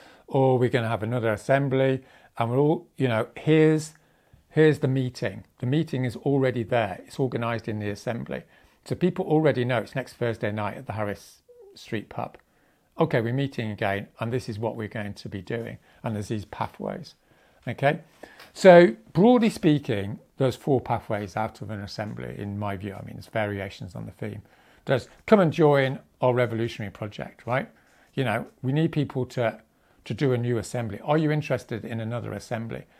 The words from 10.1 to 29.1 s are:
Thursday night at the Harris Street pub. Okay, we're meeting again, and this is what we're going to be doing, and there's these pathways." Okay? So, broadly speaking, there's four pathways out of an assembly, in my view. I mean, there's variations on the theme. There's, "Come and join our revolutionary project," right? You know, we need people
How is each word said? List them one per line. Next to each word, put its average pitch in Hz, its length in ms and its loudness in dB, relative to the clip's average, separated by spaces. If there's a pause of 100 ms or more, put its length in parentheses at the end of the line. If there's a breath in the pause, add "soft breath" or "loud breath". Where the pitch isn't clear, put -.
Thursday 113 380 -4
night 104 260 -6
at 135 80 -16
the - 80 -8
Harris 104 480 -8 (320)
Street - 340 -10
pub. - 300 -10 (600)
Okay, 151 220 2
we're 117 140 0
meeting 131 380 -2
again, 98 360 -2 (140)
and 117 100 -4
this 127 160 -4
is 107 100 -8
what 113 200 -4
we're 110 100 -6
going 104 280 -10
to - 120 -14
be 101 140 -10
doing, 113 380 -8 (220 soft breath)
and 113 140 -6
there's 104 140 -8
these 107 160 -6
pathways." - 720 -10 (520 soft breath)
Okay? 139 320 0 (540 loud breath)
So, 180 420 10 (160)
broadly 226 380 6
speaking, 110 720 0 (180)
there's 127 180 2
four 135 240 0
pathways 107 560 -4
out 110 260 -6
of 104 100 -12
an 104 100 -10
assembly, 104 560 -10
in 101 200 -8
my 101 200 -6
view. 95 160 -10
I 104 100 -14
mean, 104 120 -14
there's 110 120 -16
variations 101 680 -6
on 110 100 -10
the 107 80 -14
theme. 104 300 -10 (420 soft breath)
There's, 135 240 -2 (160 soft breath)
"Come 214 140 6
and 165 120 4
join 139 480 4 (220)
our 127 120 2
revolutionary 113 580 -2
project," - 540 -12
right? 123 220 -2 (460 soft breath)
You 135 100 -2
know, 117 220 -2 (160)
we 127 100 -2
need 160 200 2
people 135 340 -2